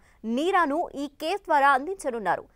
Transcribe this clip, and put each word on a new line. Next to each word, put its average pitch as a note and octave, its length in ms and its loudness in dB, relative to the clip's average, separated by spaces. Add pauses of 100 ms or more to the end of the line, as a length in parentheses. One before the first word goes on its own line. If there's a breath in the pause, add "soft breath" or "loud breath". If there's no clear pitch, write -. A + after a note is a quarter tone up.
(360 soft breath)
నీరాను E4 420 2 (260)
ఈ - 20 -8 (160)
కేఫ్ F#4 260 -4
ద్వారా C#4+ 300 4
అందించనున్నారు. A#3+ 680 -4 (120)